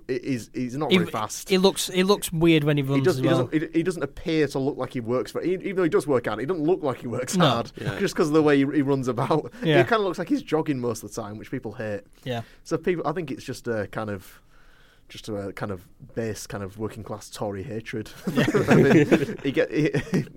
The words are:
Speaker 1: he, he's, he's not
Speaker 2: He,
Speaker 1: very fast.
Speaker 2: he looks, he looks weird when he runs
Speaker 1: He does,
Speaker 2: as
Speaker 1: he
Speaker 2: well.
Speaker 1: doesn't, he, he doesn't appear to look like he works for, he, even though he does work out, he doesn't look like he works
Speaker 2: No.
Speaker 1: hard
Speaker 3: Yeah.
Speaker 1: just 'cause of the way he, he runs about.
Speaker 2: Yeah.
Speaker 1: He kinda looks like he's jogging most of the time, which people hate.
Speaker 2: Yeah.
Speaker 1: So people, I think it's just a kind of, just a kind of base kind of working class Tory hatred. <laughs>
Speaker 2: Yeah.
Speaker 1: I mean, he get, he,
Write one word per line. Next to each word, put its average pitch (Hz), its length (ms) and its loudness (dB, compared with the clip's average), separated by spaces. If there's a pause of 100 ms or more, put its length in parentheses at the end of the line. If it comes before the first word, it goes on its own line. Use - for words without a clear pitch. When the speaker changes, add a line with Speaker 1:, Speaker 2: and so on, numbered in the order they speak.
Speaker 1:
he, 127 160 -2
he's, 123 300 -4
he's 127 240 -6
not 147 120 -2
Speaker 2:
He, 190 80 6
Speaker 1:
very 170 140 0
fast. - 380 -6
Speaker 2:
he 190 80 2
looks, 185 300 2
he 185 160 0
looks 196 280 2
weird 160 320 4
when 147 140 2
he 143 60 0
runs 139 160 2
Speaker 1:
He 135 40 2
does, - 140 4
Speaker 2:
as 131 40 -2
Speaker 1:
he 131 60 2
Speaker 2:
well. 170 200 4
Speaker 1:
doesn't, 156 260 -2
he, 165 60 2
he 165 40 2
doesn't 170 200 -4
appear 156 440 0
to 139 120 -2
look 135 180 -2
like 127 160 -6
he 127 80 -4
works 113 280 -2
for, - 120 -6
he, 175 140 0
even 185 200 -6
though 185 80 2
he 170 60 4
does 160 180 2
work 127 180 2
out, 107 140 -2
he 120 60 -4
doesn't 160 180 -2
look 170 200 2
like 131 160 -2
he 131 80 -8
works - 280 -4
Speaker 2:
No. 180 100 6
Speaker 1:
hard 117 300 2
Speaker 3:
Yeah. 101 240 -6
Speaker 1:
just 190 160 -2
'cause 180 140 2
of 147 40 -2
the 160 80 6
way 151 140 6
he, 139 180 6
he 151 80 2
runs 135 280 0
about. 135 420 0 (100)
Speaker 2:
Yeah. 156 180 4
Speaker 1:
He 131 40 8
kinda 214 220 2
looks 175 140 -4
like 175 100 -6
he's 277 120 0
jogging 151 380 0
most 120 240 -4
of 104 100 -14
the 117 80 -8
time, 107 160 -10
which 107 140 -14
people 123 220 -8
hate. 107 280 -6 (220)
Speaker 2:
Yeah. 120 200 -6 (200)
Speaker 1:
So 165 140 -2
people, 165 280 -2
I 147 60 -2
think 156 180 -6
it's - 140 -10
just - 240 -10
a 110 200 -2
kind 110 220 -8
of, 98 300 -10 (680)
just - 180 -18
a 101 240 -6
kind 104 220 -8
of 90 120 -12 (300)
base 113 320 -6
kind 101 160 -8
of 98 160 -12
working 107 240 -8
class 104 260 -12
Tory 101 340 -6
hatred. 110 460 -8 (100)
<laughs> - 140 -6
Speaker 2:
Yeah. - 120 2 (240)
Speaker 1:
I - 60 8
mean, 147 680 6
he 139 80 -2
get, - 180 0
he, 151 220 0 (460)